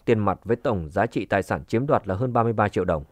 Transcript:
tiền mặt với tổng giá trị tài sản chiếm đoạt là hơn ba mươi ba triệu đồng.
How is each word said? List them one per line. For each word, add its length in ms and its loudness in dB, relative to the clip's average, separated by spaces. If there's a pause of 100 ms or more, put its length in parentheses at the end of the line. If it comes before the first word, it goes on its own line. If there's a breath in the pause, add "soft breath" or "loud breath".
tiền 140 4
mặt 240 0
với 120 0
tổng 340 -2
giá 160 0
trị 200 -4
tài 180 0
sản 220 -4
chiếm 220 -2
đoạt 200 0
là 80 -2
hơn 180 -2
ba 100 2
mươi 100 0
ba 160 2
triệu 160 -2
đồng. 260 0